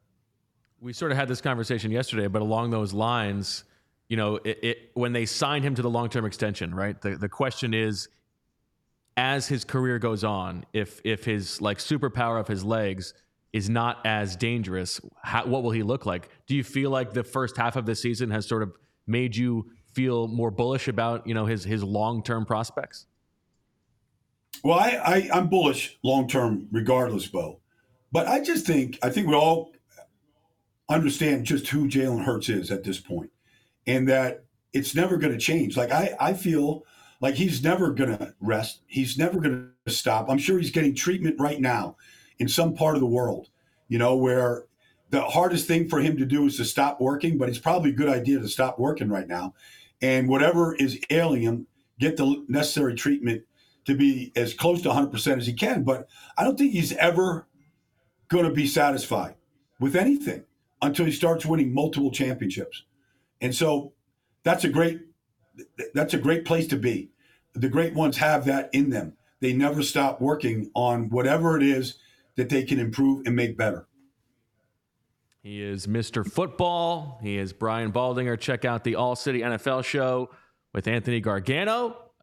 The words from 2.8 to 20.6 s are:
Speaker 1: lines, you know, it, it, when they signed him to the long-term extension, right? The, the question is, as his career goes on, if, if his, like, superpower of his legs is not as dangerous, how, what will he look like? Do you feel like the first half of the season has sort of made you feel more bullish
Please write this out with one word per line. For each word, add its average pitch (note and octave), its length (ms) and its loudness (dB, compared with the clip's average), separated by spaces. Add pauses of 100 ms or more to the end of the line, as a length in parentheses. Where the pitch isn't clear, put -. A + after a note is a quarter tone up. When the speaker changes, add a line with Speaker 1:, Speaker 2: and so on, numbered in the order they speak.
Speaker 1:
lines, G#2 720 -2 (440)
you A2+ 80 -2
know, G#2+ 280 0
it, G#2+ 180 -4
it, A#2 320 -6
when B2 180 -2
they A#2 140 -2
signed C#3+ 380 -2
him C#3 120 -2
to B2 60 -2
the A#2+ 80 0
long-term A#2 340 -2
extension, G2+ 500 -6
right? G2 260 -6
The, G2 160 -6
the G2+ 120 -6
question B2 460 -4
is, A2 340 -4 (1080)
as C3 320 0
his C3 160 -4
career B2+ 340 -2
goes A2 260 -2
on, F#2 480 -6
if, G#2 320 -6
if G#2+ 200 -4
his, G#2 360 -4
like, G#2 180 -2
superpower A#2 600 -2
of G#2+ 80 -4
his G2 160 -4
legs G2+ 520 -4 (380)
is G#2 180 -2
not A#2 340 0
as G#2 320 -2
dangerous, F#2 640 -4 (220)
how, - 240 -4
what B2+ 160 -2
will A#2+ 80 -2
he A2+ 120 -2
look A#2+ 240 -2
like? F2+ 220 -4 (180)
Do C3+ 80 -2
you C#3 100 0
feel C#3 260 -2
like C3 220 -2
the A#2 120 -4
first B2+ 320 -4
half A#2 200 0
of A#2+ 100 -4
the A2+ 80 -2
season A#2 360 -4
has G#2+ 160 -4
sort A2+ 160 -2
of G2 100 -6 (340)
made A#2+ 300 -2
you A#2 340 -2 (220)
feel A#2+ 360 0
more A#2 220 0
bullish A#2+ 360 -2